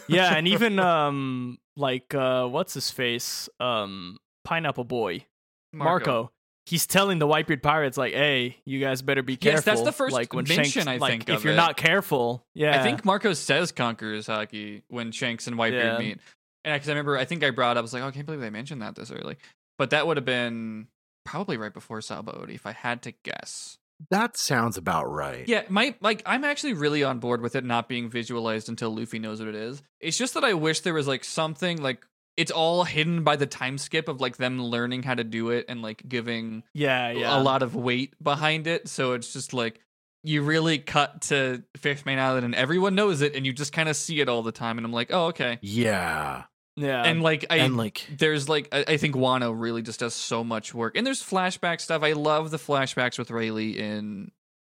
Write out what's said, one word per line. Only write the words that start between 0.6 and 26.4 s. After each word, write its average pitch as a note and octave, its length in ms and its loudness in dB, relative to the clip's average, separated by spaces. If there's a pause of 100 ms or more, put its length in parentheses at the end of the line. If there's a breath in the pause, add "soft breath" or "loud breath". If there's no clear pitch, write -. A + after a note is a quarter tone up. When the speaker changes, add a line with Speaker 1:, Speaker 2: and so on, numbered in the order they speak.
Speaker 1:
um, C#3 760 2 (180)
like, C3 380 -2
uh, B2+ 340 2
what's D3 260 -2
his - 180 -4
face? - 580 -2 (100)
Um, G2 580 -2 (260)
Pineapple D#3 400 -2
Boy. A#2 420 -2 (480)
Speaker 2:
Marco. D#3+ 380 2
Speaker 1:
Marco. A#2+ 200 0 (360)
He's E3+ 180 0
telling G3 340 4
the D3+ 80 4
Whitebeard D#3 360 2
pirates, D3 340 2
like, A#2 160 0
"Hey, B2+ 520 2
you C3+ 140 -4
guys C3 220 0
better C3+ 220 0
be B2+ 120 -4
careful." D#3 220 4
Speaker 2:
Yes, D3 80 2
that's G#3+ 160 4
the D4+ 100 2
first C4+ 220 0
Speaker 1:
like, A#2+ 200 0
when C3 140 -2
Speaker 2:
mention, D#3+ 160 6 (200)
Speaker 1:
Shanks, C#3+ 40 0
Speaker 2:
I B2+ 100 0
Speaker 1:
like, B2+ 140 2
Speaker 2:
think, A2+ 180 -2
Speaker 1:
if - 80 2
Speaker 2:
of - 60 -2
Speaker 1:
you're D#3 100 4
Speaker 2:
it. - 40 6
Speaker 1:
not E3 180 6
careful. C#3+ 800 2
Yeah. D3+ 260 4
Speaker 2:
I C3 40 4
think - 200 2
Marco G3 300 2
says D#3 380 2
Conqueror's A2 560 -2
Haki G#2+ 600 -6
when A#2 240 -6
Shanks A#2 360 -4
and A#2+ 100 -4
Whitebeard A#2 260 4 (100)
Speaker 1:
Yeah. A#2 40 0
Speaker 2:
meet. G#2+ 220 -4 (440 soft breath)
And D#3 100 -2
I, C#3+ 60 2
'cause C#3 80 -8
I D3+ 40 0
remember, D3 260 0
I B2+ 80 0
think D#3+ 180 -2
I C#3+ 60 4
brought A#2+ 280 2
up, - 20 4
I - 20 4
was A2+ 120 -6
like, B2+ 100 -4
"Oh, C3+ 40 -4
I C#3 40 -6
can't C#3+ 160 -10
believe D#3 140 -8
they A2 100 -6
mentioned B2 320 -10
that - 120 -10
this - 160 -14
early." - 260 -10 (420 loud breath)
But C#3 100 2
that D3 160 4
would D#3+ 120 2
have C3 80 -2
been A#2 640 -2 (380)
probably D#3+ 320 -4
right G#2+ 160 -8
before A2 260 -10
Sabaody, G#2+ 540 -10
if - 140 -14
I G#2+ 60 -8
had A#2+ 300 -4
to A#2 100 -12 (100)
guess. - 540 -12 (340)
Speaker 3:
That A3 260 2
sounds A#2 400 0
about E2+ 340 -2
right. C#3 360 -6
Speaker 2:
Yeah, A3 220 0
my, A3+ 320 0
like, G#3+ 240 0
I'm A#3+ 180 0